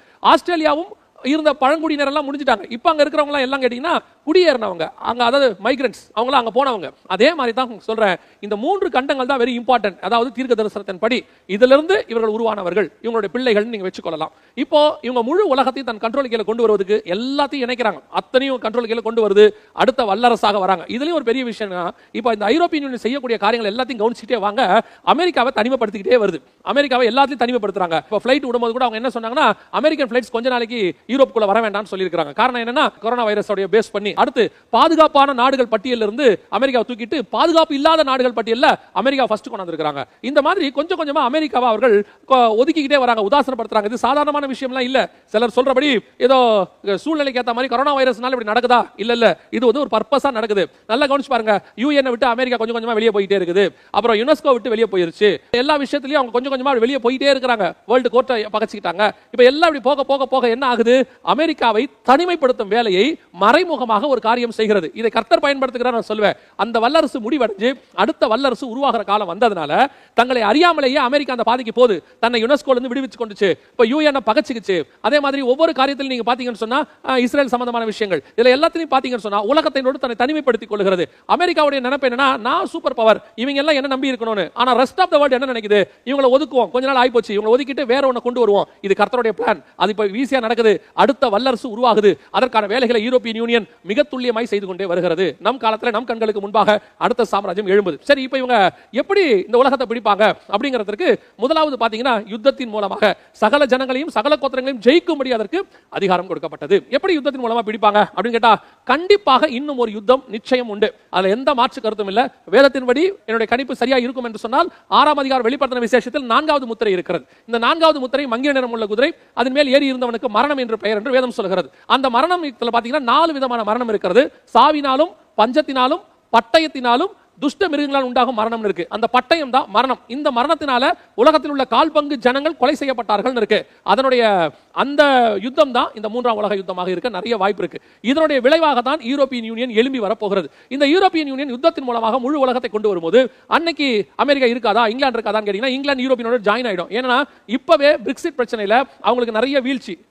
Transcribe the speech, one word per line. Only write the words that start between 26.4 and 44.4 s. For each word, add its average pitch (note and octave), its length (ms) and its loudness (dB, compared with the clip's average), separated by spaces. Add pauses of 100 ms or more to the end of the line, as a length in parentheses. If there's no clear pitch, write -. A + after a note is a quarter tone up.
அமெரிக்காவை B3+ 400 2
எல்லாத்தையும் C4+ 320 0
தனிமைப்படுத்துறாங்க. G3 640 -2
இப்போ G#3 180 -2
ஃபிளைட் C#4 260 0
விடும்போது A#3 280 -2
கூட B3+ 100 2
அவங்க A3 140 -8
என்ன C4 140 -4
சொன்னாங்கன்னா, B3 320 0 (320)
அமெரிக்கன் C#4+ 300 0
ஃபிளைட்ஸ் A#3 260 -4
கொஞ்ச A#3+ 180 -4
நாளைக்கு A#3+ 260 -4 (320)
யூரோப்புக்குள்ள B3 320 2
வர G#3+ 240 0
வேண்டாம்னு G3+ 220 -6
சொல்லியிருக்கிறாங்க. E3+ 420 -4
காரணம் A#3+ 280 -2
என்னன்னா, A#3+ 380 -2
கொரோனா A#3+ 260 -2
வைரஸோடைய G#3 460 -2
பேஸ் G#3+ 200 0
பண்ணி. G3+ 220 -4
அடுத்து, A3+ 380 0 (180)
பாதுகாப்பான D4 640 4
நாடுகள் A#3+ 460 0
பட்டியல்ல A#3 240 -2
இருந்து A3 460 2
அமெரிக்காவை B3 460 -2
தூக்கிட்டு, A#3 340 -4
பாதுகாப்பு D#4+ 460 2
இல்லாத D#4 280 2
நாடுகள் B3+ 400 0
பட்டியல்ல A3+ 320 2 (180)
அமெரிக்கா C4 320 0
ஃபர்ஸ்ட் G#3+ 240 -4
கொண்டாந்துருக்காங்க. D#3 540 -6 (180)
இந்த C#4+ 200 0
மாதிரி D#4 300 0
கொஞ்சம் D#4+ 340 -4
கொஞ்சமா C#4+ 60 -6
அமெரிக்காவை C#4+ 580 0
அவர்கள் G#3+ 380 2 (200)
கொ-, - 40 0
ஒதுக்கிக்கிட்டே C4+ 680 2
வராங்க, A#3 220 2
உதாசீனப்படுத்துறாங்க. A3+ 640 0
இது A3+ 120 -4
சாதாரணமான C#4+ 500 -2